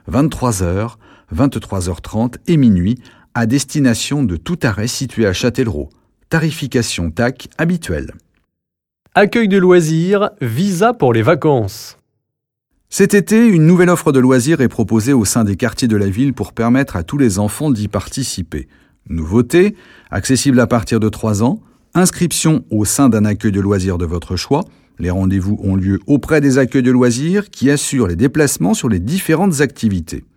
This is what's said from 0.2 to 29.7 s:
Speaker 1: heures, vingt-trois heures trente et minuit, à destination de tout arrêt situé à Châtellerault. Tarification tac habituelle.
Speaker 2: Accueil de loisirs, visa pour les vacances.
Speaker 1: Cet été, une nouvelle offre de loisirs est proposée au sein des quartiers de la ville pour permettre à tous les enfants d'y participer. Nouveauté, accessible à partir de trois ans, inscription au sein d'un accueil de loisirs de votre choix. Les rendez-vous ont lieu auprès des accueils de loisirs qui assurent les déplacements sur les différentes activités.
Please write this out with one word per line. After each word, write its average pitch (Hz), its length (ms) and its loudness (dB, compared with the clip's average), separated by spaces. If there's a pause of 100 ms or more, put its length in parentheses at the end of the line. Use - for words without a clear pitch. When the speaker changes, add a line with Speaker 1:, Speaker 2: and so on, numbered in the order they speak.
Speaker 1:
heures, 98 340 -4 (320)
vingt-trois 98 600 -2
heures 82 120 -8
trente 120 360 -6 (100)
et 175 80 2
minuit, 113 460 2 (320)
à 117 120 -2
destination 139 800 -2
de 87 140 -2
tout 175 260 -8
arrêt 107 240 -2
situé 120 380 -4
à 95 80 2
Châtellerault. 107 560 -2 (400)
Tarification 127 800 -2
tac 123 460 -4
habituelle. 156 560 -4 (1000)
Speaker 2:
Accueil 208 340 2
de 196 80 4
loisirs, 180 720 2 (100)
visa 180 540 0
pour 139 180 2
les 117 120 2
vacances. 139 760 -2 (920)
Speaker 1:
Cet 196 220 2
été, 214 320 4
une 165 220 6
nouvelle 180 240 6
offre 160 200 2
de 135 60 2
loisirs 131 440 4
est 120 60 4
proposée 110 460 0
au 120 100 4
sein 113 200 0
des 101 120 0
quartiers 120 320 -2
de 110 80 0
la 101 120 0
ville 120 260 -2
pour 104 200 -8
permettre 123 420 0
à 85 80 -4
tous 143 160 -4
les 110 180 2
enfants 104 320 -2
d'y 104 180 -2
participer. 95 800 -8 (400)
Nouveauté, 120 680 0 (340)
accessible 127 500 0
à 120 60 4
partir 117 340 0
de 107 80 0
trois 107 360 -2
ans, 139 180 0 (320)
inscription 170 760 0
au 107 140 0
sein 139 220 2
d'un 107 180 4
accueil 104 260 0
de 98 100 0
loisirs 95 380 0
de 87 80 -4
votre 85 300 -6
choix. 143 280 -2 (320)
Les 87 140 -4
rendez-vous 95 500 -2
ont 95 140 0
lieu 95 320 0
auprès 147 340 2
des 135 160 2
accueils 135 240 2
de 123 80 2
loisirs 127 640 0
qui - 180 0
assurent 139 380 0
les 85 80 -2
déplacements 147 580 0
sur 151 160 -2
les 98 100 0
différentes 160 640 0
activités. 95 640 -4 (120)